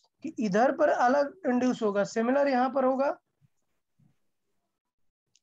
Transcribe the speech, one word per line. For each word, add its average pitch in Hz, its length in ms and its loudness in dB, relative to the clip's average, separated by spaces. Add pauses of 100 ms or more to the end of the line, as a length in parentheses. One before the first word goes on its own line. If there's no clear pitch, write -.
(240)
कि - 140 -10
इधर 220 340 0
पर 294 160 0
अलग 277 460 2 (120)
induce 247 360 0
होगा, 202 220 0
similar 254 440 0
यहाँ 262 220 0
पर 269 140 -2
होगा, 269 340 -2 (2250)